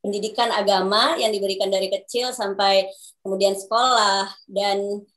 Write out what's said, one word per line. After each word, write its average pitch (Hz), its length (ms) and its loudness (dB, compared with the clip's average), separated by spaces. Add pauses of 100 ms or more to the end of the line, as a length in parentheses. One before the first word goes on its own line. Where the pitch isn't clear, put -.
pendidikan 214 480 -4
agama 208 720 2
yang 226 80 0
diberikan 196 400 -2
dari 190 240 -2
kecil 247 400 -4
sampai 196 560 2 (320)
kemudian 196 320 0
sekolah 208 800 2 (160)
dan 196 320 0 (360)